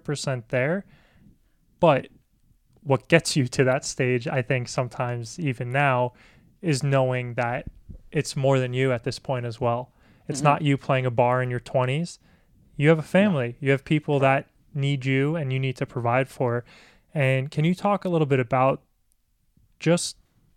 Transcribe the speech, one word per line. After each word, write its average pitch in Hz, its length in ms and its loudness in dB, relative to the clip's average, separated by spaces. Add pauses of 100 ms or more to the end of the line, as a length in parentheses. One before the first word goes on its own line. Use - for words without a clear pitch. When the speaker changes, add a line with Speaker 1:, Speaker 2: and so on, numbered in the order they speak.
Speaker 1:
percent 135 460 -6
there. 147 340 0 (960)
But 151 280 4 (760)
what 135 260 0
gets - 280 2
you 127 120 2
to - 160 2
that 127 220 0
stage, 123 420 -2
I 135 140 -2
think 120 260 -2
sometimes 120 720 -6
even 127 320 -4
now, 131 400 2 (480)
is 147 220 -2
knowing 127 520 0
that 120 300 -4 (480)
it's - 240 -4
more 135 220 2
than 127 160 -2
you 131 180 0
at 120 120 -4
this 127 140 -6
point 123 280 -6
as 113 120 -10
well. 120 340 -2 (360)
It's 139 120 -6
Speaker 2:
Mm-hmm. 143 40 0
Speaker 1:
not 147 180 4
you 139 140 2
playing 131 300 0
a 127 40 -2
bar 123 320 2
in 123 60 -4
your 123 120 -6
twenties. 135 580 -4 (580)
You 147 140 4
have 160 80 4
a 151 40 -4
family. 156 580 0
Speaker 2:
Yeah. 139 60 -6
Speaker 1:
You 135 40 4
have 139 140 2
people 147 340 0
that 135 300 2 (260)
need 139 320 -2
you 139 300 0
and 139 180 -6
you 131 40 -2
need 131 180 -2
to 135 100 -4
provide 123 420 0
for. 120 380 -4 (480)
And 131 360 0
can 151 140 0
you 180 100 2
talk 202 300 -2
a 185 60 -4
little 160 160 2
bit 131 140 2
about 131 420 0 (960)
just - 360 0 (400)